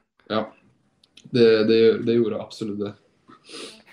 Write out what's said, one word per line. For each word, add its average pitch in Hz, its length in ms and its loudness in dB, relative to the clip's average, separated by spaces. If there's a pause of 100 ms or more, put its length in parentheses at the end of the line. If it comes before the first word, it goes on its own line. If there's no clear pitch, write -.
(300)
Ja, 107 160 -4 (840)
det, 117 200 4 (200)
det, 113 120 4 (260)
det 117 100 -2
gjorde 107 240 -2
absolutt 101 400 -12
det. 104 140 -10 (1000)